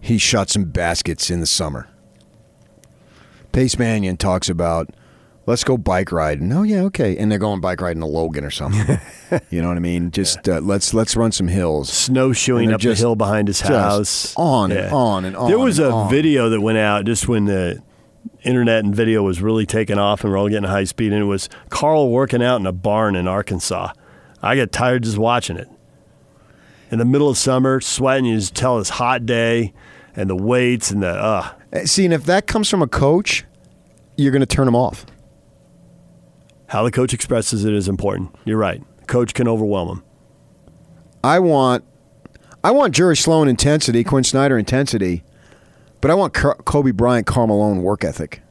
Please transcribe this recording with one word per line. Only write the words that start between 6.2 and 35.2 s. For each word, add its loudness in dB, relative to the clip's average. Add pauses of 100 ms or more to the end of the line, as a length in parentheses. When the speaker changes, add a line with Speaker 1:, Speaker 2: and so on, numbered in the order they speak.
Speaker 1:
"Oh, 2
yeah, 2
okay." -2
And 0
they're 0
going -2
bike -4
riding -4
to -4
Logan -4
or -8
something. -2
Speaker 2:
<laughs> -20 (420)
Speaker 1:
You -2
know 0
what -2
I -2
mean? -2
Just, -4
Speaker 2:
Yeah. 0
Speaker 1:
uh, -4
"Let's, -2
let's 0
run 2
some -2
hills." 0
Speaker 2:
Snowshoeing 0
Speaker 1:
And 2
they're 2
Speaker 2:
up -4
the -2
Speaker 1:
just, 2
Speaker 2:
hill 2
behind 0
his -2
Speaker 1:
just -2
Speaker 2:
house. 0
Speaker 1:
on 2
and -2 (100)
Speaker 2:
Yeah. -4
Speaker 1:
on 2
and -6
on -2
Speaker 2:
There 4
was 2
Speaker 1:
and 2
Speaker 2:
a 0
Speaker 1:
on. 0
Speaker 2:
video 2
that 0
went 2
out 2
just -2
when 0
the -2 (640)
internet 2
and 0
video 2
was 0
really 0
taking -2
off 0
and 0
we're 0
all 0
getting -2
high 0
speed, -2
and 0
it 0
was -2 (220)
Carl 2
working 0
out 2
in -2
a -2
barn 0
in -2
Arkansas. -4 (480)
I 0
got 0
tired 0
just -2
watching -2
it. -14 (1200)
In -2
the 2
middle 4
of 0
summer, 2
sweating, 0
you 0
just -4
tell 0
this -4
hot -2
day 0 (420)
and -4
the -2
weights 0
and -2
the, 0
uh. -2 (240)
Speaker 1:
Eh, -4
see, 2
and 4
if -4
that 0
comes -2
from 0
a 2
coach, 0 (720)
you're 2
gonna 2
turn 2
him 2
off. -2 (1600)